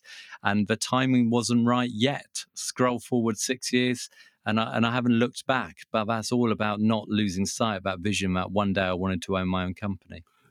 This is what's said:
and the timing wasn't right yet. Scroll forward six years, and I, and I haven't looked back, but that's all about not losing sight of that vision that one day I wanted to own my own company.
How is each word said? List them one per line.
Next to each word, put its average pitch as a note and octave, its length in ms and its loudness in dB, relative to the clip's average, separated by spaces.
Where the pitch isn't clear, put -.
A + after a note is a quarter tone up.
and G#2 240 2
the A2+ 100 2
timing B2+ 540 2
wasn't A#2+ 360 2
right B2 260 2
yet. B2 520 -2
Scroll B2 440 0
forward A2+ 400 0
six - 340 -4
years, B2 380 0
and A2 140 0
I, A#2+ 160 -2
and A#2 100 -2
I A#2 60 0
haven't A#2+ 300 2
looked - 260 -2
back, A#2+ 300 -2
but A2 140 0
that's A2 260 -2
all A#2+ 180 2
about G#2 300 -2
not G#2+ 280 2
losing G2 380 0
sight A2 300 -2
of F#2+ 80 -10
that F#2+ 160 -4
vision F#2 340 0
that F#2 160 -2
one G2 220 0
day G2 100 0
I F#2 120 0
wanted F#2 280 -2
to G2 140 -2
own F#2 100 0
my F#2 180 0
own F2+ 100 -4
company. F#2 500 -10